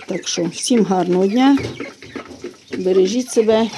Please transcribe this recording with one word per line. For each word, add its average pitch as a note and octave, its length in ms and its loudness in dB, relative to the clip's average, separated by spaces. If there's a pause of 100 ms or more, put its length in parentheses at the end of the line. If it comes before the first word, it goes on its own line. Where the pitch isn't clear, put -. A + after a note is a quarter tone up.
Так F#3 200 -8
що E3+ 180 -4
всім G#3+ 380 0
гарного F3+ 440 0
дня. C4 300 4 (1200)
Бережіть F#3+ 520 2
себе A3 480 2